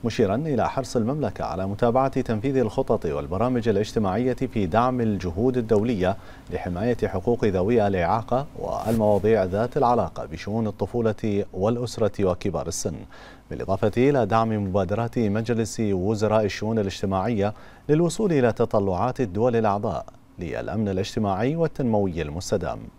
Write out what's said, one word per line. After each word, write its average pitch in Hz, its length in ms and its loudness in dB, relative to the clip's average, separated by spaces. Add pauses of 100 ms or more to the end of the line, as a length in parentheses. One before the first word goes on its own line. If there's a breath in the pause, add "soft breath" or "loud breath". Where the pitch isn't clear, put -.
مشيرا 107 320 2
إلى 139 320 0
حرص - 280 -4
المملكة 120 480 -2
على 92 220 -4
متابعة 123 540 2
تنفيذ 131 360 -2
الخطط 117 500 0
والبرامج 95 640 0
الاجتماعية 107 640 0
في 117 340 -2
دعم 123 340 2
الجهود 104 560 0
الدولية 110 600 2 (340 loud breath)
لحماية 92 540 -2
حقوق 107 400 0
ذوي 101 420 4
الإعاقة 98 600 0 (120)
والمواضيع 107 840 2
ذات 104 320 -2
العلاقة 120 500 0
بشؤون 110 400 -4
الطفولة 104 840 -2
والأسرة 110 720 0
وكبار 87 420 0
السن، 85 300 -4 (540 loud breath)
بالإضافة 98 460 0
إلى 131 300 4
دعم 110 380 2
مبادرات 101 540 0
مجلس 110 600 0
وزراء 104 640 2
الشؤون 107 340 -2
الاجتماعية 98 760 0 (340 loud breath)
للوصول 170 440 2
إلى 123 200 4
تطلعات 107 680 0
الدول 117 360 2
الأعضاء 104 500 0 (320)
للأمن 85 500 -4
الاجتماعي 104 680 -2
والتنموي 107 680 0
المستدام. 76 560 -4 (200)